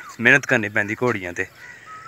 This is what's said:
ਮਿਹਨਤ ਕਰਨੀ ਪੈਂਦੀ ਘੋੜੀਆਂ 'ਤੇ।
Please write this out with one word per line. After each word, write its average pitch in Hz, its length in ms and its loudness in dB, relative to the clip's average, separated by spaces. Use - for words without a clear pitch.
ਮਿਹਨਤ 127 260 6
ਕਰਨੀ 110 240 0
ਪੈਂਦੀ 104 320 -2
ਘੋੜੀਆਂ 101 320 -2
'ਤੇ। 92 120 -4